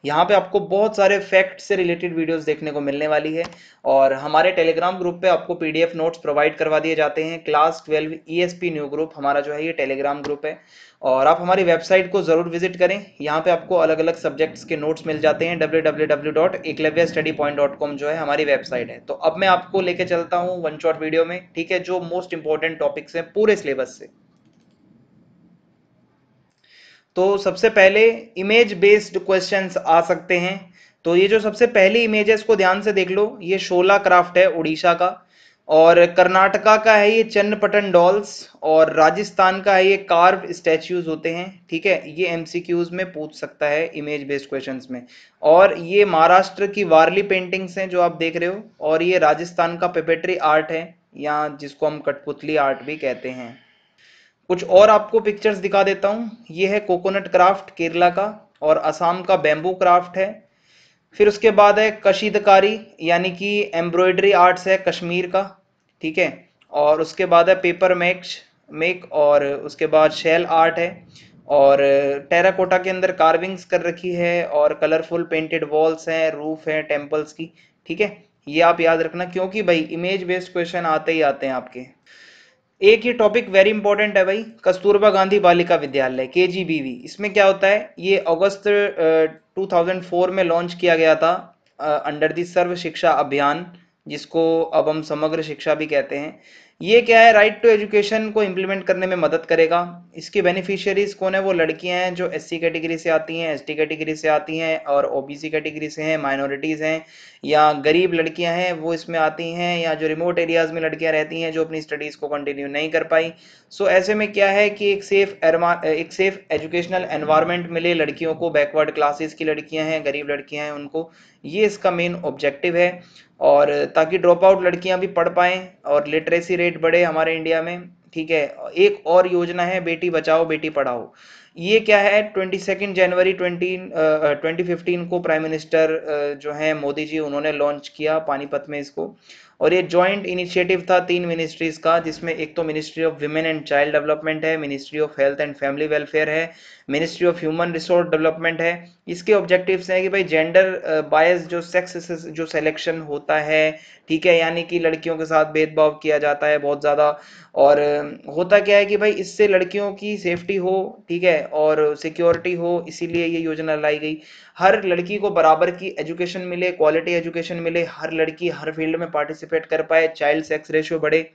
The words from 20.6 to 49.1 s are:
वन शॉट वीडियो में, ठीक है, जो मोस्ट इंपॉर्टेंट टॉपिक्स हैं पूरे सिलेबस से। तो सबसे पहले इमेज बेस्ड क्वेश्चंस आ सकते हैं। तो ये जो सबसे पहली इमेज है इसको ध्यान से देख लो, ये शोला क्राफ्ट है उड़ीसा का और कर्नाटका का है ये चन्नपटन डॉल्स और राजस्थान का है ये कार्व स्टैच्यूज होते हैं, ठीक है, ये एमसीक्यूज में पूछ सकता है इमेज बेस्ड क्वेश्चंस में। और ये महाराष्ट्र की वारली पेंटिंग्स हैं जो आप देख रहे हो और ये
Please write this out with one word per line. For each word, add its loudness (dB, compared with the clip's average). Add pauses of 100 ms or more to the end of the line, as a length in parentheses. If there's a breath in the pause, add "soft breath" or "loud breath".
वन -6
शॉट 0
वीडियो 0
में, -8
ठीक -8
है, 0
जो -4
मोस्ट -8
इंपॉर्टेंट -4
टॉपिक्स -4
हैं -8
पूरे 2
सिलेबस -4
से। -20 (3000 soft breath)
तो 2
सबसे 0
पहले 6 (280)
इमेज 2
बेस्ड 4
क्वेश्चंस -2
आ 4
सकते -2
हैं। -6 (300 soft breath)
तो 2
ये 4
जो 2
सबसे 0
पहली 4
इमेज 0
है 6
इसको 2
ध्यान 2
से -2
देख 0
लो, -2
ये -2
शोला 4
क्राफ्ट 4
है 6
उड़ीसा 0
का -2 (400 soft breath)
और 8
कर्नाटका 4
का 4
है 4
ये 2
चन्नपटन 0
डॉल्स 2 (120)
और 4
राजस्थान 2
का 2
है 4
ये 4
कार्व 2
स्टैच्यूज -2
होते -6
हैं, -12
ठीक -6
है, -2
ये 0
एमसीक्यूज -6
में -8
पूछ -14
सकता -6
है 0
इमेज -8
बेस्ड -8
क्वेश्चंस -10
में। -12 (400 soft breath)
और 6
ये 2
महाराष्ट्र 4
की -4
वारली 6
पेंटिंग्स -4
हैं -6
जो -2
आप 0
देख -4
रहे -2
हो -8 (160)
और 0
ये 2